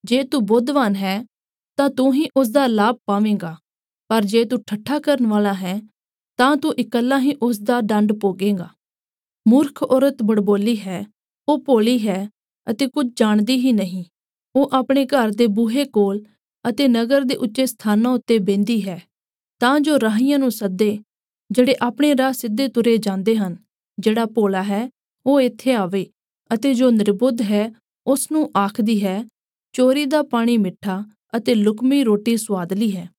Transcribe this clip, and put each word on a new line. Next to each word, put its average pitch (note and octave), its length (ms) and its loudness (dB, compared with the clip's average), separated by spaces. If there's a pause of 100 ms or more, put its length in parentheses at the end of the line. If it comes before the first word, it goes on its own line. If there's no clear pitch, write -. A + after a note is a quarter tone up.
ਜੇ C4 180 0
ਤੂੰ C4+ 220 -2
ਬੁੱਧਵਾਨ A#3+ 500 0
ਹੈ, G3 300 -6 (520)
ਤਾਂ C#4 120 2
ਤੂੰ C4 240 0
ਹੀ D4+ 140 0 (100)
ਉਸ C4 120 2
ਦਾ C4+ 180 2
ਲਾਭ A3+ 380 0
ਪਾਵੇਂਗਾ, G3+ 500 -2 (520)
ਪਰ A3 180 2
ਜੇ A3+ 200 2
ਤੂੰ B3 220 -4
ਠੱਠਾ A3+ 320 -4
ਕਰਨ C#4 280 0
ਵਾਲਾ G#3 260 0
ਹੈ, F#3+ 280 -6 (560)
ਤਾਂ C#4 200 4
ਤੂੰ D#4 180 -2
ਇਕੱਲਾ B3 440 -2
ਹੀ C#4 220 0
ਉਸ A#3 180 -2
ਦਾ A#3+ 220 -2
ਦੰਡ G#3 400 0
ਭੋਗੇਂਗਾ। F#3+ 480 -2 (760)
ਮੂਰਖ C#4 360 2
ਔਰਤ C4+ 400 0
ਬੜਬੋਲੀ G#3 560 0
ਹੈ, F#3+ 260 -10 (440)
ਉਹ D4 100 2
ਭੋਲੀ A#3 480 0
ਹੈ G3 220 -4 (420)
ਅਤੇ C4 160 -2
ਕੁਝ B3+ 280 -4
ਜਾਣਦੀ G#3+ 400 2
ਹੀ B3+ 160 0
ਨਹੀਂ। F#3 320 -2 (520)
ਉਹ C4+ 180 2
ਆਪਣੇ C4 320 0
ਘਰ B3+ 240 0
ਦੇ A3 180 2
ਬੂਹੇ A#3 380 0
ਕੋਲ G#3 400 -2 (440)
ਅਤੇ C4+ 180 0
ਨਗਰ A#3 340 2
ਦੇ C4 140 -2
ਉੱਚੇ B3+ 300 -2
ਸਥਾਨਾਂ A3 460 0
ਉੱਤੇ A#3+ 280 0
ਬਹਿੰਦੀ G3+ 500 -2
ਹੈ, D#3+ 140 -12 (560)
ਤਾਂ C4+ 200 2
ਜੋ D4 200 2
ਰਾਹੀਆਂ B3 400 2
ਨੂੰ B3+ 120 2
ਸੱਦੇ, G#3 480 -2 (520)
ਜਿਹੜੇ B3+ 300 4
ਆਪਣੇ C4+ 360 2
ਰਾਹ C4 160 0
ਸਿੱਧੇ B3 340 -4
ਤੁਰੇ A#3 300 2
ਜਾਂਦੇ G#3 400 0
ਹਨ। F3+ 200 -4 (420)
ਜਿਹੜਾ A3+ 260 0
ਭੋਲਾ G3+ 380 0
ਹੈ, G#3 260 -4 (360)
ਉਹ C4+ 160 4
ਇੱਥੇ B3+ 320 -2
ਆਵੇ, F#3+ 340 -2 (460)
ਅਤੇ C4+ 200 0
ਜੋ B3 180 4
ਨਿਰਬੁੱਧ A3 500 2
ਹੈ, G#3+ 320 0 (340)
ਉਸ C#4 240 -2
ਨੂੰ D#4 260 0
ਆਖਦੀ G#3 480 0
ਹੈ, G3 200 -4 (480)
"ਚੋਰੀ C4+ 320 2
ਦਾ D4 180 0
ਪਾਣੀ A#3+ 340 0
ਮਿੱਠਾ F#3+ 460 -4 (340)
ਅਤੇ A#3 180 0
ਲੁਕਮੀ A#3+ 480 0
ਰੋਟੀ A3 340 0
ਸੁਆਦਲੀ F#3+ 600 -4
ਹੈ।" F3 220 -14